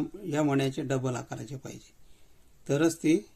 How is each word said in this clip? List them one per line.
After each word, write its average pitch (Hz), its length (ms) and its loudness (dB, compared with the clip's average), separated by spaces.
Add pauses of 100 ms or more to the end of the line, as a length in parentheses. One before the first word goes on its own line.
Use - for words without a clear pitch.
(260)
या 151 180 0
मण्याचे 139 380 2
डबल 131 340 -2
आकाराचे 123 400 -8
पाहिजे, - 380 -16 (720)
तरच 160 300 2
ते 160 180 2 (200)